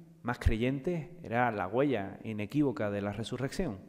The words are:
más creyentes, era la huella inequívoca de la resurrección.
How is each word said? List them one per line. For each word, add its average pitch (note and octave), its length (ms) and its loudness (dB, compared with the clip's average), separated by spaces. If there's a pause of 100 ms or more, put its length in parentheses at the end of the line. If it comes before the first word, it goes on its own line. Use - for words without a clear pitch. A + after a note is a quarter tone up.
(220)
más A#2+ 160 -2
creyentes, C#3 720 2 (140)
era A#2+ 280 2
la G2+ 160 -2
huella A2 560 2
inequívoca A2 680 0
de G2+ 100 0
la G2+ 100 0
resurrección. B2 760 -4